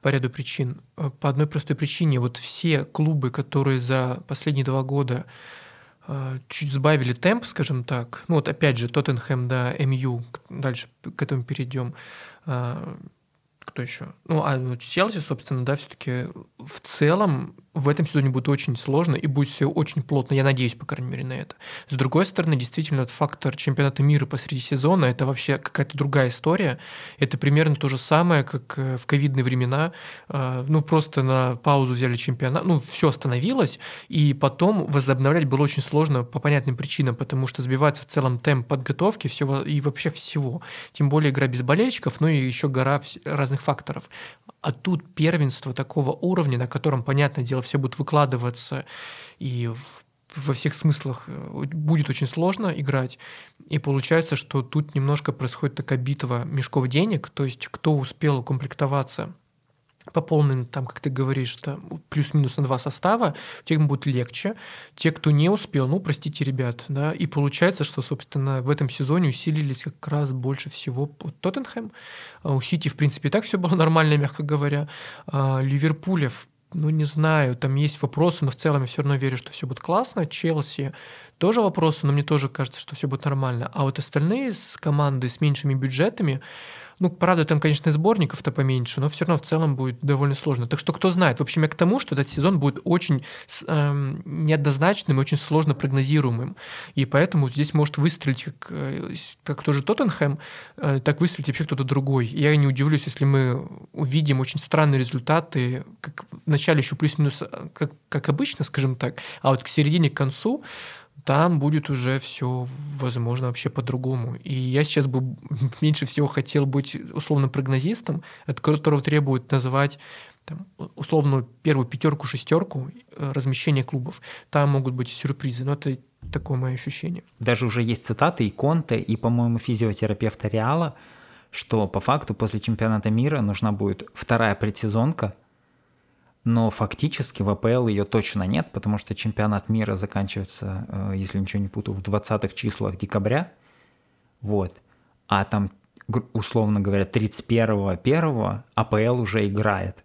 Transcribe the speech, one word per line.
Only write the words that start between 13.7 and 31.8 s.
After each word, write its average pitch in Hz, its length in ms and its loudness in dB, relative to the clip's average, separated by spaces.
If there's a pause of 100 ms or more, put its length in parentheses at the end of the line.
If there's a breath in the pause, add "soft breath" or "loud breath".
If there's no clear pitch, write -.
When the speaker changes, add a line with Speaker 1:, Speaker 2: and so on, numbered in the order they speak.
Speaker 1:
еще? - 300 -12 (120)
Ну, 156 200 0
а, 139 120 0
ну, 127 200 -4
Челси, 196 420 -2
собственно, 127 460 -4
да, 135 100 0
все-таки 127 520 -8 (320)
в - 220 -16
целом 156 720 2 (180)
в 143 160 2
этом 156 180 2
сезоне 139 240 2
будет 127 180 0
очень 139 280 0
сложно 147 400 2
и 156 100 -2
будет 143 220 2
все 143 200 0
очень 151 340 -2
плотно, 139 320 0
я 135 80 4
надеюсь, 131 320 2
по - 120 -14
крайней 127 240 -6
мере, 127 140 -6
на 127 80 -6
это. - 220 -12 (340 loud breath)
С 139 60 -4
другой 131 300 4
стороны, 160 320 0
действительно, 135 440 -2
вот 123 100 -4
фактор - 440 -2
чемпионата 139 480 2
мира 147 220 6
посреди 135 360 -6
сезона – 147 440 4
это 123 220 2
вообще 135 320 0
какая-то - 380 -4
другая 139 320 4
история. 156 500 0 (400 loud breath)
Это - 180 0
примерно 147 380 4
то 143 140 0
же 131 80 -2
самое, 156 460 4
как, - 360 -8
э, 131 180 -2
в - 80 -10
ковидные 139 380 2
времена. 127 500 2 (360 loud breath)
Э, 131 380 -4
ну, 156 140 4
просто 151 420 2
на 131 340 2
паузу 135 360 4